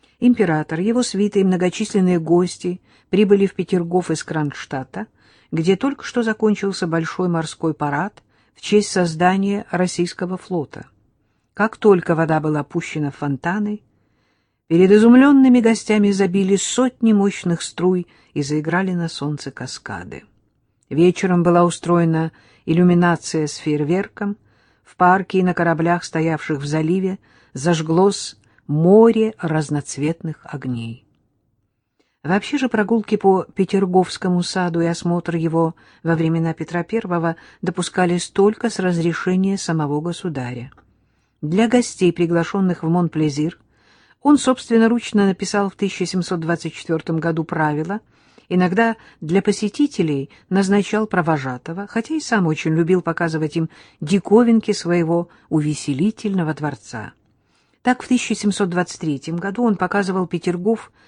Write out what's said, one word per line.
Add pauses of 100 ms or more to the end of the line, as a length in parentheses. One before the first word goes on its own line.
(200)
Император,
его
свита
и
многочисленные
гости (280)
прибыли
в
Петергоф
из
Кронштадта, (440)
где
только
что
закончился
большой
морской
парад (320)
в
честь
создания
российского
флота. (640)
Как
только
вода
была
пущена
в
фонтаны, (840)
перед
изумленными
гостями
забили
сотни
мощных
струй (260)
и
заиграли
на
солнце
каскады. (640)
Вечером
была
устроена (340)
иллюминация
с
фейерверком. (460)
В
парке
и
на
кораблях,
стоявших
в
заливе, (340)
зажглось (280)
море
разноцветных
огней. (1200)
Вообще
же
прогулки
по
Петерговскому
саду
и
осмотр
его (280)
во
времена
Петра
Первого (260)
допускались
только
с
разрешения
самого
государя. (680)
Для
гостей,
приглашенных
в
Монплезир, (640)
он
собственноручно
написал
в
тысяча
семьсот
двадцать
четвертом
году
правила, (480)
иногда (240)
для
посетителей (180)
назначал
провожатого,
хотя
и
сам
очень
любил
показывать
им (300)
диковинки
своего (220)
увеселительного
дворца. (720)
Так
в
тысяча
семьсот
двадцать
третьем
году
он
показывал
Петергоф (140)